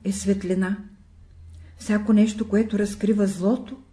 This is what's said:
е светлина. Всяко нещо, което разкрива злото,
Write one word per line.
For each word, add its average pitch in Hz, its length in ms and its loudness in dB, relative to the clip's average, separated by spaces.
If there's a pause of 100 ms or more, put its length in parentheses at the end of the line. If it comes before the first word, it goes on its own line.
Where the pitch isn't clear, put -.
е 196 80 -2
светлина. 190 640 -2 (1000)
Всяко 214 340 0
нещо, 214 360 4
което 214 300 0
разкрива 202 480 0
злото, 196 500 -2 (160)